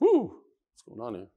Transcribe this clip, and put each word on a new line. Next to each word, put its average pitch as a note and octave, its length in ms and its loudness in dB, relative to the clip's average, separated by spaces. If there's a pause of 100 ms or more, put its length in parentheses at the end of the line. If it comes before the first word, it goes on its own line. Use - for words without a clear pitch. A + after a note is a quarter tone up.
Woo! D#4+ 400 2 (440)
What's - 140 -20
going - 20 -12
on A#2 140 -10
here? F#2 120 -12 (100)